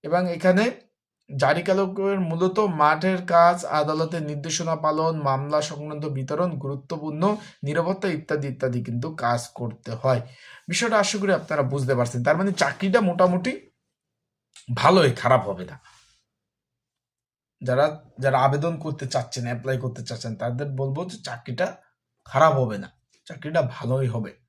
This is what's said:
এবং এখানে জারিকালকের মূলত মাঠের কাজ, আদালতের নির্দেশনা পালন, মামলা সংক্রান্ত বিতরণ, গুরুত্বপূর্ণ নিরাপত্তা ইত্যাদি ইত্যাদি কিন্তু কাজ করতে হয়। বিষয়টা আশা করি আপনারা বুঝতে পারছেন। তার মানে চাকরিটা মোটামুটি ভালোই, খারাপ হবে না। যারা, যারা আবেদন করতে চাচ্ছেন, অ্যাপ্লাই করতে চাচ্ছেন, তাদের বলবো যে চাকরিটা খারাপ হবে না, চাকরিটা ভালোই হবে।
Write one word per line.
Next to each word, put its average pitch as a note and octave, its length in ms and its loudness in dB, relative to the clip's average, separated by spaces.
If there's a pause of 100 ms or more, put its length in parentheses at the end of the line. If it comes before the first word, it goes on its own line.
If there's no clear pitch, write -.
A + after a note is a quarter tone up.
এবং F3 300 0
এখানে F#3+ 380 4 (640)
জারিকালকের F#3+ 840 2
মূলত F3+ 380 0
মাঠের F3 680 2
কাজ, E3+ 380 6
আদালতের D#3 580 0
নির্দেশনা D#3 540 -4
পালন, D#3 460 0
মামলা C#3+ 400 0
সংক্রান্ত D3+ 440 -8
বিতরণ, D3+ 440 -4
গুরুত্বপূর্ণ D3+ 880 -4 (260)
নিরাপত্তা E3+ 460 -2
ইত্যাদি D3+ 400 -4
ইত্যাদি B2 360 -4
কিন্তু A#2+ 300 -6
কাজ A#2+ 400 -2
করতে A#2+ 380 -10
হয়। A#2+ 280 0 (480)
বিষয়টা A3 300 2
আশা G3+ 200 0
করি G3 140 2
আপনারা D#3 300 0
বুঝতে C3+ 320 0
পারছেন। B2 300 -2
তার D3 120 4
মানে F#3+ 160 0
চাকরিটা F#3+ 480 2
মোটামুটি F3+ 680 2 (1040)
ভালোই, D3+ 380 6
খারাপ B2 360 2
হবে F2+ 160 -6
না। - 160 -16 (1800)
যারা, C3+ 400 0 (160)
যারা C3 200 4
আবেদন D3 380 2
করতে C#3 300 -8
চাচ্ছেন, B2 380 -4
অ্যাপ্লাই A#2+ 340 -4
করতে B2 240 -8
চাচ্ছেন, A2+ 340 -8
তাদের A#2+ 300 -4
বলবো C#3 380 -4
যে F#3 200 -12
চাকরিটা B2+ 520 -6 (480)
খারাপ D3+ 280 4
হবে A#2+ 260 -2
না, F#2+ 120 -12 (360)
চাকরিটা D#3+ 360 -4
ভালোই B2+ 440 -2
হবে। A2+ 260 -6 (160)